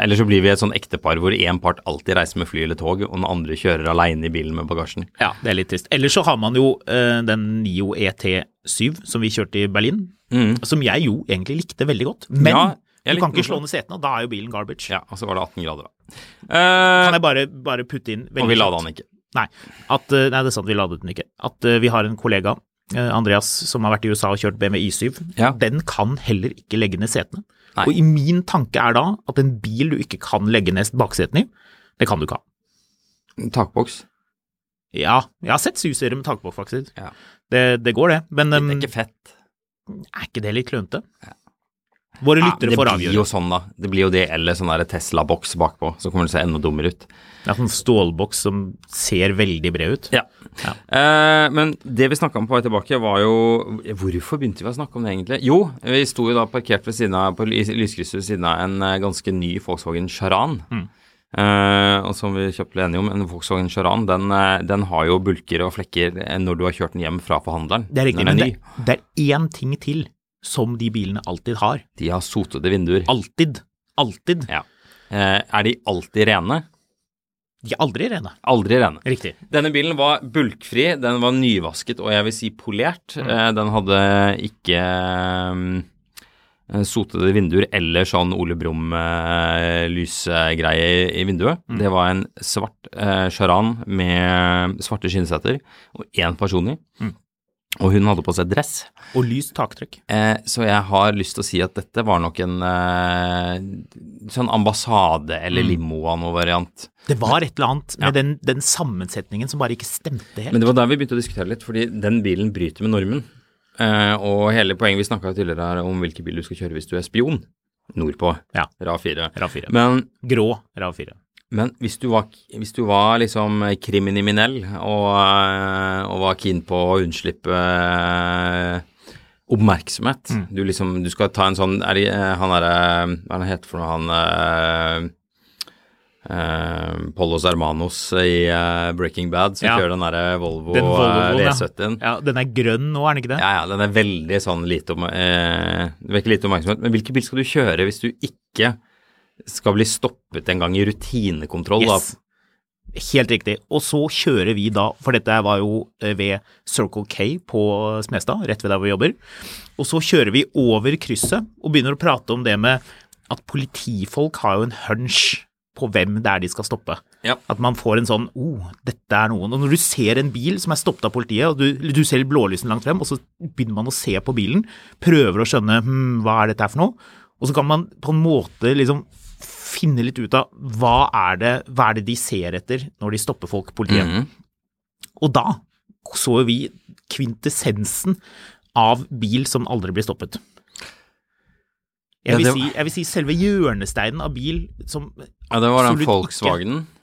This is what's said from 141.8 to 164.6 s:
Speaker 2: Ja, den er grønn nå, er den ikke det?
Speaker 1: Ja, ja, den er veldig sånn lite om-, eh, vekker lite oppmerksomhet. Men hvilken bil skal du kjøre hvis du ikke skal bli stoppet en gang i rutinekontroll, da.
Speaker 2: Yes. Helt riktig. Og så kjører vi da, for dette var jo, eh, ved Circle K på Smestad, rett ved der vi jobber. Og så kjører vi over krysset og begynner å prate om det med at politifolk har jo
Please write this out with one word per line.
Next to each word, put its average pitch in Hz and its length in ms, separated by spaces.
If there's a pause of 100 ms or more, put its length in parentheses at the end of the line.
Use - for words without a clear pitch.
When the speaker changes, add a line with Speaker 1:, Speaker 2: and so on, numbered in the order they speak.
Speaker 2:
Ja, 117 200
den 139 160
er 127 80
grønn 123 480
nå, 147 160
er 147 60
den 139 80
ikke 120 140
det? - 20
Speaker 1:
Ja, 95 240
ja, 82 40
den 98 140
er 104 80
veldig 98 540
sånn 87 240
lite 87 240
om-, 85 140
eh, 85 880 (140)
vekker 98 300
lite 95 140
oppmerksomhet. 95 320
Men 117 120
hvilken 110 220
bil 131 80
skal - 160
du 135 60
kjøre 98 420
hvis 104 140
du 120 100 (100)
ikke - 560 (680)
skal - 300
bli 107 100
stoppet - 640
en 92 100
gang 87 180
i 101 80
rutinekontroll, 95 1000
da. 101 120
Speaker 2:
Yes. - 180 (960)
Helt 131 180
riktig. 104 280 (120)
Og 147 120
så - 160 (100)
kjører 113 460
vi 104 160
da, 104 160 (160)
for 135 100
dette 117 160 (160)
var 101 140
jo, 104 300 (120)
eh, 104 140
ved 98 260 (240)
Circle 104 400
K 107 340
på 110 240 (400)
Smestad, 185 460
rett 107 160
ved 101 80
der 98 80
vi 101 80
jobber. 104 240 (640)
Og 143 60
så 160 160
kjører 139 320
vi 135 120 (100)
over 127 420
krysset 185 480 (180)
og 151 100
begynner 139 200
å 143 80
prate 139 320
om 123 100
det 110 160
med 127 220 (480)
at - 180
politifolk 131 880
har 98 200
jo 104 60